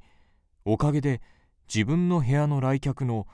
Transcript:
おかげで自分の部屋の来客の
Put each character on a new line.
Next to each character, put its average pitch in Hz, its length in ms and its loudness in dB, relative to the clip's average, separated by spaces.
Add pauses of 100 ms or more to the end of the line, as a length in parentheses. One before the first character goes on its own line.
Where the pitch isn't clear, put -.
(640)
お 110 140 2
か 147 160 2
げ 147 80 0
で 131 200 -2 (460)
自 110 160 0
分 170 240 0
の 175 140 2
部 120 60 0
屋 147 200 2
の 143 140 0
来 131 180 0
客 135 240 -4
の 117 300 -4